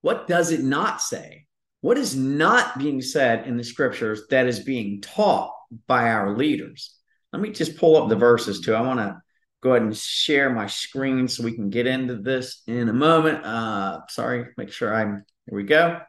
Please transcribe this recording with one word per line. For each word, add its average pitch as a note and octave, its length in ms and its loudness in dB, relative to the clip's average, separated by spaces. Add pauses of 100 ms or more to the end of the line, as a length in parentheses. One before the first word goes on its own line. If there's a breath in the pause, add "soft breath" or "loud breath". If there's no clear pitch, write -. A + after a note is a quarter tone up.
What - 260 -2
does E3+ 240 2
it C3+ 120 0
not D3 380 0
say? - 460 -10 (340)
What A3+ 160 2
is A#3+ 180 -2
not D3 600 0
being C3+ 240 -2
said B2 440 0
in B2 120 -4
the A#2+ 60 -4
scriptures G#2+ 680 -4
that B2+ 180 4
is A2 140 -2
being G#2 400 -6
taught - 520 0 (340)
by A#2+ 240 2
our G#2 260 0
leaders? - 580 -4 (380)
Let - 80 -4
me G#3+ 80 -2
just - 280 -4
pull D#3 200 8
up C#3+ 100 4
the G#2+ 80 2
verses A2 460 4
too. A2 140 0
I A2+ 60 0
wanna B2 400 -4 (400)
go C3 100 2
ahead B2 100 6
and G#2+ 160 -2
share C#3 540 0
my A2 160 -2
screen C3 600 -2
so - 160 -6
we A2+ 120 -4
can G#2 140 -4
get A#2 180 0
into C3 280 -2
this B2+ 520 -4
in A#2 200 -2
a G#2+ 60 0
moment. D#3 500 4
Uh, G#2+ 640 -4
sorry, A#2+ 380 -4 (100)
make G#2+ 160 -12
sure G#2+ 220 -4
I'm, G#2 320 -2 (220)
here G2+ 100 -8
we G2+ 60 -4
go. E3 460 4